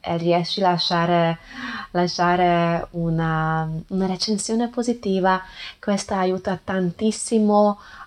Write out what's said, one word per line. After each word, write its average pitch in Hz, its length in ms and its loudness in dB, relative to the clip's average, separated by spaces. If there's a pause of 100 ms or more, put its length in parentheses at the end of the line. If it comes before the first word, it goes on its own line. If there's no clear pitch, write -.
e 170 180 -4
riesci 170 440 0
a 185 60 4
lasciare, 170 720 2 (540)
lasciare 175 960 2
una, 160 760 0 (200)
una 190 200 0
recensione 214 600 -2
positiva, 190 720 0 (400)
questa 202 380 -2
aiuta 185 440 -2
tantissimo 208 1160 2 (280)